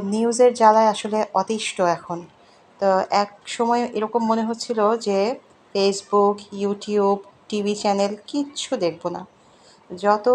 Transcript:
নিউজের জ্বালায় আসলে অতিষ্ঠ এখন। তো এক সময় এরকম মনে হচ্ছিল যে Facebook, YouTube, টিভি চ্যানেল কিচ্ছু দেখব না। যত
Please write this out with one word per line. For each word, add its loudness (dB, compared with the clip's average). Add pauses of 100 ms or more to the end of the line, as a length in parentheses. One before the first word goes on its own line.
নিউজের 2
জ্বালায় 6
আসলে -2 (160)
অতিষ্ঠ -4 (140)
এখন। -6 (640)
তো 0 (240)
এক 0 (180)
সময় -2 (120)
এরকম -4
মনে 0
হচ্ছিল -6 (200)
যে -2 (560)
Facebook, 2 (160)
YouTube, 0 (260)
টিভি -2
চ্যানেল 0 (140)
কিচ্ছু -6
দেখব -4
না। -8 (680)
যত 0